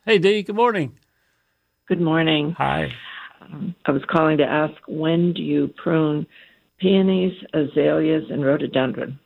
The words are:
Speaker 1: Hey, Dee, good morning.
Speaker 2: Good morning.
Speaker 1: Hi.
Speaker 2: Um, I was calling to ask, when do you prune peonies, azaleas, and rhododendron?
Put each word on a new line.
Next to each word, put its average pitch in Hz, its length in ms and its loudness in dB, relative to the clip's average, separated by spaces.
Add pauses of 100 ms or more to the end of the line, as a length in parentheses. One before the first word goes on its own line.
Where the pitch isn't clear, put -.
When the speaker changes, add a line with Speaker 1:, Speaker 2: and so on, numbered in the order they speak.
Speaker 1:
Hey, 214 120 4
Dee, 196 240 4
good 202 140 -6
morning. 214 420 0 (880)
Speaker 2:
Good 175 140 0
morning. 160 560 0
Speaker 1:
Hi. 139 340 -2 (500)
Speaker 2:
Um, - 340 -12 (100)
I 143 60 0
was 139 180 -2
calling 156 280 2
to 147 80 4
ask, 151 280 -2 (140)
when 165 460 0
do 165 100 -6
you 147 240 0 (100)
prune 156 480 0 (540)
peonies, 190 540 2 (200)
azaleas, 151 760 2
and 143 120 -2
rhododendron? 135 840 -2